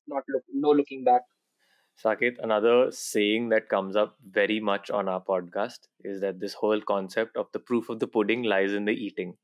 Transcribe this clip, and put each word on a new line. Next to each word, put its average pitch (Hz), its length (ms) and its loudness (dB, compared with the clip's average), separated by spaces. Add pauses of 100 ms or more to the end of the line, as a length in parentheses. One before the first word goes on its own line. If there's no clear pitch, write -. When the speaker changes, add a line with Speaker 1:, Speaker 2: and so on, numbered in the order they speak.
Speaker 1:
not 139 220 -6
look, 131 200 -2
no 147 220 2
looking 147 320 2
back. 123 180 6 (840)
Speaker 2:
Saket, 113 360 0
another 117 520 4
saying 110 580 0
that 110 180 2
comes 98 300 0
up 107 180 0 (100)
very 107 360 0
much 101 280 -2
on 98 200 -2
our 92 120 -4
podcast 92 580 -4 (260)
is 98 160 -8
that 95 180 -4
this 101 140 -8
whole 107 260 0
concept 101 560 -4
of 107 160 -4
the - 80 -6
proof 117 300 -4
of 113 100 -6
the 117 80 -2
pudding 113 360 0
lies 98 300 0
in 101 120 -4
the 107 80 0
eating. 95 500 -8